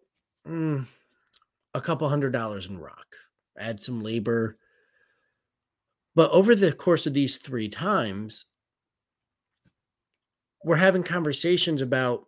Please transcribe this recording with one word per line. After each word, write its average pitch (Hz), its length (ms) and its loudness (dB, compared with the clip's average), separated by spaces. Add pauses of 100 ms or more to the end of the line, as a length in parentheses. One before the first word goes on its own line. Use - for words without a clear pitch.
(460)
mm, 156 400 -4 (880)
a 131 60 -4
couple 151 280 -2
hundred 139 240 0
dollars 107 340 -6
in 95 120 -12
rock, - 380 -20 (420)
add 110 220 -8
some 120 220 -6
labor. 113 560 -2 (1600)
But 160 160 6
over 202 240 6
the 196 180 4
course - 340 0
of 143 80 -2
these 135 240 0
three 117 300 -6
times, 110 800 -4 (2250)
we're 160 120 2
having 185 260 4
conversations 165 800 0
about, 127 460 -2